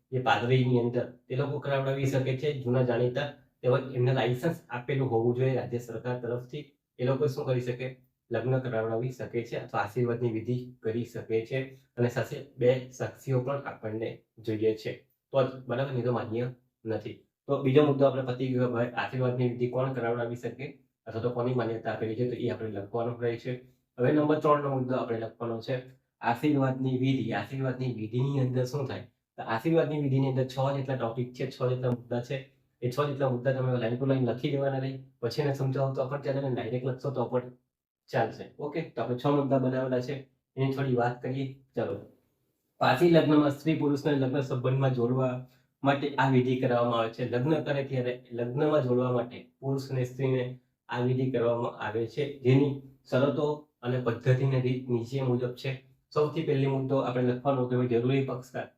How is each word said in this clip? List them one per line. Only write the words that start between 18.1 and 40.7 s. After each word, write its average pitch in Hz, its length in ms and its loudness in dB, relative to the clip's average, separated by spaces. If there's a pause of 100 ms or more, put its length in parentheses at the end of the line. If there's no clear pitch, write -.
પતી 123 260 -4
ગયો. 123 220 2
હવે 117 220 -2
આશીર્વાદની 123 580 0
વિધિ 120 180 -2
કોણ 127 260 0
કરાવડાવી 120 420 -2
શકે - 440 -10 (280)
અથવા 113 140 -6
તો 120 80 0
કોની 123 240 -2
માન્યતા 113 380 -2
આપેલી 110 240 -4
છે, 123 140 0
તો - 60 -4
એ 120 140 -2
આપણે 110 200 -6
લખવાનું 117 520 -4
રહે 117 160 0
છે. 123 240 -8 (380)
હવે 131 120 4
નંબર 151 280 4
ત્રણ 147 240 4
નો 143 60 -2
મુદ્દો 127 260 -2
આપણે 117 240 -2
લખવાનો 113 420 -6
છે 127 200 -4 (400)
આશીર્વાદની 131 760 2
વિધિ. 127 340 2
આશીર્વાદની 127 640 -2
વિધિની 127 460 -2
અંદર 123 260 2
શું 131 220 -4
થાય? 98 140 -6 (360)
તો - 60 -8
આશીર્વાદની 151 580 2
વિધિની 135 280 2
અંદર 127 140 0
છ 135 340 -2
જેટલા 131 180 -4
ટોપિક 120 380 -4
છે, 131 180 -6
છ - 180 -8
જેટલા 127 200 0
મુદ્દા 120 320 -4
છે. 135 300 -8 (300)
એ 123 80 -2
છ 143 100 -6
જેટલા 143 300 0
મુદ્દા 123 220 0
તમે 127 220 0
line 120 280 -2
to 139 40 -2
line 131 160 2
લખી 123 300 0
દેવાના 139 260 0
રહે. 135 260 -6 (160)
પછી 135 220 -4
એને 139 120 0
સમજાવો 135 400 0
તો 131 140 -2
પણ 139 140 -6
ચાલે 135 280 -2
ને 120 60 -2
ડાયરેક્ટ 120 300 -4
લખશો 127 260 -4
તો 120 140 -2
પણ - 160 0 (640)
ચાલશે. - 360 -2 (160)
ઓકે, 156 220 -4
તો - 200 -6
આપણે 123 160 -2
છ - 80 -2
મુદ્દા 139 320 4
બનાવેલા 127 420 2
છે, 135 300 -6 (280)
એની 135 160 2